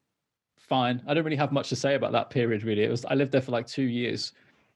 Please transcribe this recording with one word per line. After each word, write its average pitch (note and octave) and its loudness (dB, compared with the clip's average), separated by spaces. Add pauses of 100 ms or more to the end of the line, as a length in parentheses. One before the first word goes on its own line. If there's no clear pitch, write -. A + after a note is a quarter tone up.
(580)
fine. B2 0
I D3 0
don't D#3+ 2
really D#3 0
have C#3 2
much C3+ 0
to B2+ 0
say C#3 2
about A2+ 0
that A#2 0
period, A#2 0
really. G#2+ 0
It A2+ 2
was, A#2+ -4
I - -2
lived C3+ 2
there C#3 4
for, C3 -6
like, A#2+ -2
two - -4
years. A#2+ -4 (440)